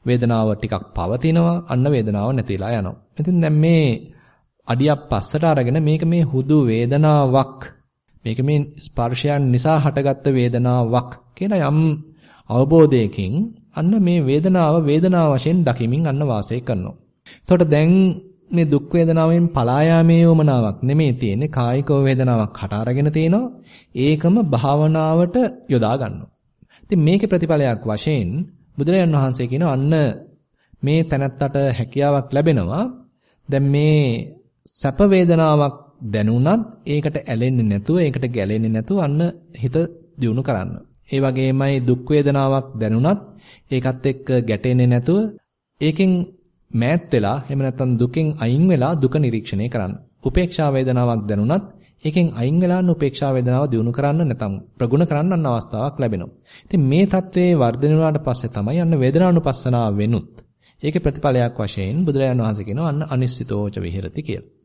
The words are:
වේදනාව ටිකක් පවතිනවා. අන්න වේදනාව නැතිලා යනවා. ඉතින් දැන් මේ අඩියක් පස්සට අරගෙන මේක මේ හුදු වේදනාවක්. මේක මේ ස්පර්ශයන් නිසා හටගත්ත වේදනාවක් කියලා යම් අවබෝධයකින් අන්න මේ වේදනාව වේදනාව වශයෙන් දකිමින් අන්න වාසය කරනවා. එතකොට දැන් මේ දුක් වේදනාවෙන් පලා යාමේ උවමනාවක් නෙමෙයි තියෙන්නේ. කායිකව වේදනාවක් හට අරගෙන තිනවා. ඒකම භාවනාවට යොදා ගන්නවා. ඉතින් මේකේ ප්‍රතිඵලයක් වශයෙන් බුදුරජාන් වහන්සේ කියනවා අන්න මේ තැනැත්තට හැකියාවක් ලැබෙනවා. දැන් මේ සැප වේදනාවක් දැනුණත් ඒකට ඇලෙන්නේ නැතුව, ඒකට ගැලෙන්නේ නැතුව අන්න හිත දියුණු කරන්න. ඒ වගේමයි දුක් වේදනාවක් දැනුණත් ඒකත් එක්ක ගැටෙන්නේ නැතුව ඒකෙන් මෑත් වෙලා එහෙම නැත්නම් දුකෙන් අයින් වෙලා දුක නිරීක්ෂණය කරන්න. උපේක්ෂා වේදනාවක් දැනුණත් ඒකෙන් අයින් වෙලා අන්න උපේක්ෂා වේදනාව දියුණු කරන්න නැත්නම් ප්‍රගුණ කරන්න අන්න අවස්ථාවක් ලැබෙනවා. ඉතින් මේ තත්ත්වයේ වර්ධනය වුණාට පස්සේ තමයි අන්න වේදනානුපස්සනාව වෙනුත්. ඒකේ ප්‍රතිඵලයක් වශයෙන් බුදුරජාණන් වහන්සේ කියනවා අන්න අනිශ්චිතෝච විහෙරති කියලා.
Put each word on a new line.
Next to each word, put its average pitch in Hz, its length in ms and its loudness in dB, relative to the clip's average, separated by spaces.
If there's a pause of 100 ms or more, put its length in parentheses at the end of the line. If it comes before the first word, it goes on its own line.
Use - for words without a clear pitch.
වේදනාව 117 500 0
ටිකක් 104 400 -6
පවතිනවා. 160 720 0
අන්න 127 200 -2
වේදනාව 107 440 0
නැතිලා 104 440 -4
යනවා. 101 240 -6 (160)
ඉතින් 175 260 -2
දැන් 156 180 2
මේ 160 280 4 (840)
අඩියක් 139 360 0
පස්සට 127 400 -4
අරගෙන 139 340 0
මේක 156 260 0
මේ 170 180 2
හුදු 139 400 2
වේදනාවක්. 131 960 2 (600)
මේක 113 220 -8
මේ 143 260 0 (100)
ස්පර්ශයන් 131 680 -4
නිසා 127 340 2
හටගත්ත 139 500 -2
වේදනාවක් 123 840 0 (180)
කියලා 190 360 -4
යම් 147 160 2 (720)
අවබෝධයකින් 127 840 4 (380)
අන්න 160 280 -2
මේ 175 220 2
වේදනාව 156 600 2
වේදනාව 160 500 2
වශයෙන් 151 300 2
දකිමින් 123 440 0
අන්න 143 180 -2
වාසය 113 360 -4
කරනවා. 104 380 -6 (380)
එතකොට 180 320 2
දැන් 151 260 4 (520)
මේ 170 200 0
දුක් 143 240 0
වේදනාවෙන් 165 600 2
පලා 135 340 0
යාමේ 165 400 4
උවමනාවක් 147 580 4
නෙමෙයි 143 320 2
තියෙන්නේ. 123 360 -2
කායිකව 135 540 -2
වේදනාවක් 127 520 0
හට 98 200 -10
අරගෙන 123 340 -2
තිනවා. 165 440 0 (400)
ඒකම 151 500 0
භාවනාවට 156 960 0 (280)
යොදා 117 320 0
ගන්නවා. 98 340 -8 (500)
ඉතින් 185 200 0
මේකේ 190 280 2
ප්‍රතිඵලයක් 151 540 0
වශයෙන් 110 460 -2 (440)
බුදුරජාන් 170 400 0
වහන්සේ 131 340 0
කියනවා 139 260 0
අන්න 135 220 0 (840)
මේ 151 240 0
තැනැත්තට 139 540 -4 (160)
හැකියාවක් 135 580 -2
ලැබෙනවා. 143 540 0 (640)
දැන් 139 160 0
මේ 151 360 2 (800)
සැප 135 220 -6
වේදනාවක් 165 760 4 (240)
දැනුණත් 120 600 0 (200)
ඒකට 147 360 -4
ඇලෙන්නේ 120 480 -2
නැතුව, 104 320 0
ඒකට 135 280 0
ගැලෙන්නේ 110 460 -2
නැතුව 110 260 -2
අන්න 151 220 -2 (320)
හිත 123 240 -4 (360)
දියුණු 120 300 -4
කරන්න. 95 280 -4 (340)
ඒ 139 160 -4
වගේමයි 131 600 0
දුක් 123 260 0
වේදනාවක් 139 640 0
දැනුණත් 113 480 0 (460)
ඒකත් 127 380 -4
එක්ක 135 220 -4 (140)
ගැටෙන්නේ 123 480 0
නැතුව 123 300 2 (600)
ඒකෙන් 160 320 0 (580)
මෑත් 131 360 0
වෙලා 110 320 0
එහෙම 135 220 -6
නැත්නම් 131 320 -2
දුකෙන් 123 420 0
අයින් 123 320 0
වෙලා 151 280 2
දුක 131 200 0
නිරීක්ෂණය 113 540 -2
කරන්න. 104 240 -4 (260)
උපේක්ෂා 170 520 -2
වේදනාවක් 123 520 0
දැනුණත් 104 440 -2 (320)
ඒකෙන් 165 340 0
අයින් 127 260 -2
වෙලා 180 200 2
අන්න 180 120 2
උපේක්ෂා 147 420 -2
වේදනාව 127 340 0
දියුණු 117 260 0
කරන්න 143 280 0
නැත්නම් 117 340 -2 (180)
ප්‍රගුණ 131 340 0
කරන්න 160 260 -2
අන්න 165 140 0
අවස්ථාවක් 120 500 -4
ලැබෙනවා. 107 380 -4 (260)
ඉතින් 175 220 -2
මේ 143 240 4
තත්ත්වයේ 180 520 0
වර්ධනය 131 360 2
වුණාට 156 260 2
පස්සේ 123 300 -4
තමයි 113 300 -2
අන්න 165 140 2
වේදනානුපස්සනාව 135 1000 2
වෙනුත්. 104 360 -2 (520)
ඒකේ 151 200 -2
ප්‍රතිඵලයක් 127 540 -2
වශයෙන් 104 440 -6
බුදුරජාණන් 135 440 0
වහන්සේ 107 220 -4
කියනවා 135 220 -4
අන්න 147 180 -4
අනිශ්චිතෝච 120 720 -4
විහෙරති 92 440 -8
කියලා. 95 280 -10 (140)